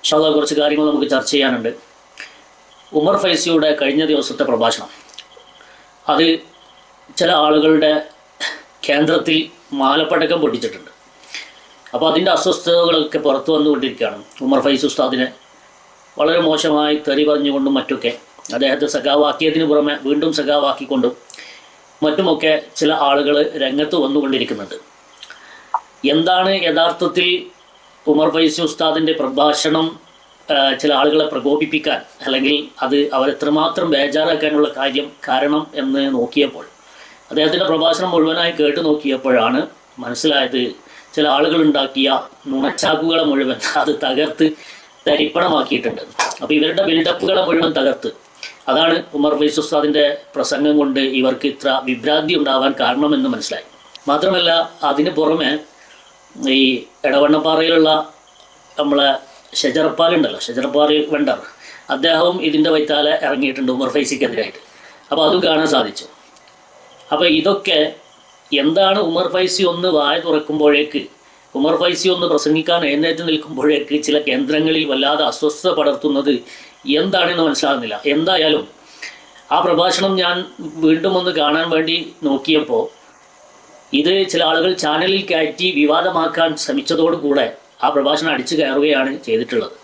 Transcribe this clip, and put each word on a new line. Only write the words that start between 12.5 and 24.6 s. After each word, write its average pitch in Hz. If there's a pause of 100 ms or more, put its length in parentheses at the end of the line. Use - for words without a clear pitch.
പുറത്തു 135
വന്നുകൊണ്ടിരിക്കുകയാണ്. 127 (280)
ഉമർ 135
ഫൈസി 139
ഉസ്താദിനെ 127 (960)
വളരെ 165
മോശമായി 151 (120)
തെറി 151
പറഞ്ഞുകൊണ്ടും 139
മറ്റൊക്കെ 123 (440)
അദ്ദേഹത്തെ 139
സഖാവാക്കിയതിന് 147
പുറമെ 147 (120)
വീണ്ടും 151
സഖാവാക്കിക്കൊണ്ടും 135 (960)
മറ്റുമൊക്കെ 156 (260)
ചില 156 (160)
ആളുകൾ 143 (280)
രംഗത്ത് 147
വന്നുകൊണ്ടിരിക്കുന്നുണ്ട്. 131 (1400)